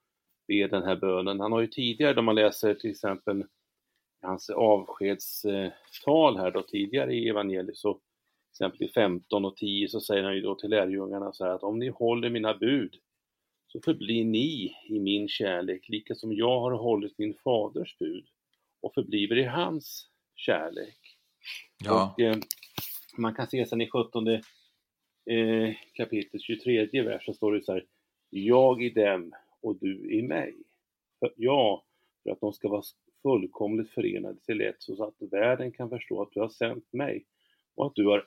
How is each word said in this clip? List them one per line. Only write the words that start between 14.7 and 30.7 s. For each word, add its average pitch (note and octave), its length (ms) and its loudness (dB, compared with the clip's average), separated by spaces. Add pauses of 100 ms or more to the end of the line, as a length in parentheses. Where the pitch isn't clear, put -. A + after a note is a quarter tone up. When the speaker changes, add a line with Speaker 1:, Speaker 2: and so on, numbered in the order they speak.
Speaker 1:
i G#2+ 100 -2
min G2+ 280 0
kärlek, F#2 640 -4
lika G#2+ 260 -6
som A2 180 -6
jag A#2+ 260 2
har B2 120 -2
hållit A2 460 -2
min G#2+ 160 -4 (100)
faders A#2+ 540 -2
bud E2+ 280 -6 (560)
och G#2 120 -8
förbliver G#2 440 0
i C3 60 4
hans D#3+ 680 -4 (260)
kärlek. - 840 -4 (680)
Speaker 2:
Ja. F#2+ 300 4
Speaker 1:
Och, A#2+ 80 0
eh, A2 160 4 (800)
man A2+ 180 -2
kan B2 120 -4
se B2+ 180 0
sen A#2 160 -2
i A2 80 -2
sjuttonde, A2+ 520 0 (840)
eh, A2+ 500 2 (180)
kapitel G#2+ 460 -4
tjugotredje A#2 640 0
vers A2 220 -4
så G#2 80 -8
står G#2 200 0
det G2+ 80 0
så F#2+ 120 -4
här, F#2 120 -4 (440)
jag A#2+ 540 6
i B2 60 0
dem G2 440 2 (280)
och G#2 180 -2
du G2 320 -6
i A2 100 0
mig. A#2 340 -4 (640)